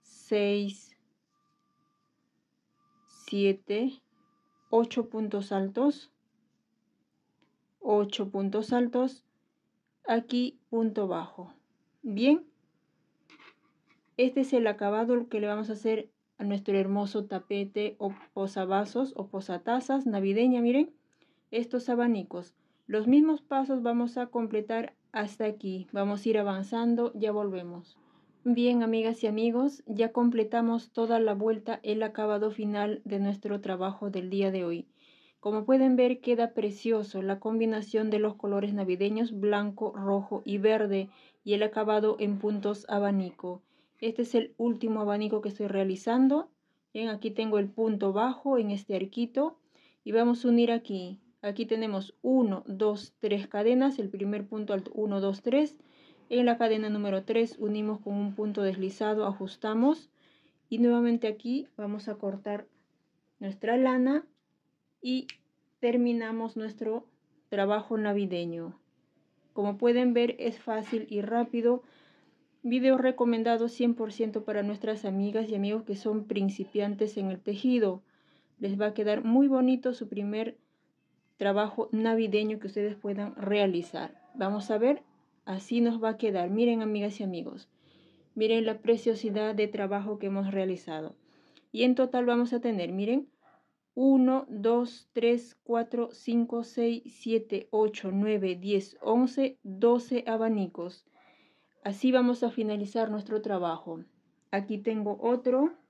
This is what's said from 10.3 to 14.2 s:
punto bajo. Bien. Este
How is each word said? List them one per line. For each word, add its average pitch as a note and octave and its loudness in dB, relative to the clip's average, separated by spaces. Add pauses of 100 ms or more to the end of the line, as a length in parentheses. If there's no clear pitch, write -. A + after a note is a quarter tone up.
punto A3 0
bajo. F3+ -8 (500)
Bien. B3+ 4 (1700)
Este B3+ 2